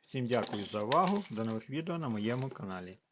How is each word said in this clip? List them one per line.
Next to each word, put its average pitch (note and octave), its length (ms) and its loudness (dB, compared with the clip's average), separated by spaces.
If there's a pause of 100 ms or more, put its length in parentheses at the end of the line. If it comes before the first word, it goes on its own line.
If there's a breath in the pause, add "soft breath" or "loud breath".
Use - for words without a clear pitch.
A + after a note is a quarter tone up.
Всім B2+ 200 0
дякую G#2+ 380 2
за G#2 180 -2
увагу! F3+ 480 4
До A2+ 140 -2
нових A2+ 260 -4
відео E3 280 -4
на D#3 100 -4
моєму A#2 400 0
каналі. F#2 500 -8 (140)